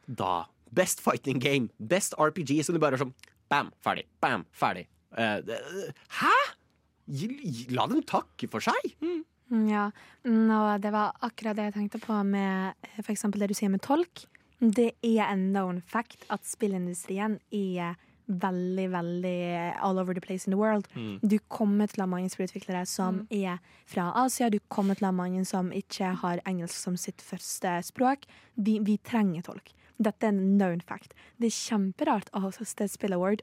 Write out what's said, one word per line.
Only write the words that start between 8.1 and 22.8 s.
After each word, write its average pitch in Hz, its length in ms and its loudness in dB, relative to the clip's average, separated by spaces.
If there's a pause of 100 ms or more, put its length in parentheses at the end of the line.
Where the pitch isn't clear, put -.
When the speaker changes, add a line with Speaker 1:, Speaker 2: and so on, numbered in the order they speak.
Speaker 1:
for 107 80 -2
seg. 370 300 0 (100)
Speaker 2:
Mm, 330 220 -2 (480)
ja. 208 160 2 (340)
Mm, 220 320 4
og 208 320 2
det 208 80 -2
var 208 220 0 (100)
akkurat 220 320 -4
det 208 140 -2
jeg 208 80 -6
tenkte 208 240 -4
på 214 180 0
med, 196 540 0 (100)
eh, - 160 -16
for 208 140 -4
eksempel 202 260 -2
det 202 80 2
du 202 80 0
sier 196 160 2
med 190 80 0
tolk. - 460 0 (340)
Det 233 300 6 (100)
er 226 240 4
en 190 240 2
known 185 320 0
fact - 480 -6
at 208 160 -6
spillindustrien 190 920 -2 (100)
er 180 480 -2 (320)
veldig, 185 540 0 (100)
veldig 175 440 -2 (440)
all 190 160 2
over 185 160 0
the 180 80 -6
place 185 240 -6
in 190 80 0
the 196 60 2
world. 214 340 2
Speaker 3:
Mm. 110 220 -6 (100)
Speaker 2:
Du 208 140 4 (100)
kommer 208 400 2
til 196 140 -4
å - 20 -2
ha 185 60 0
mange 180 180 -2
spillutviklere 185 560 -6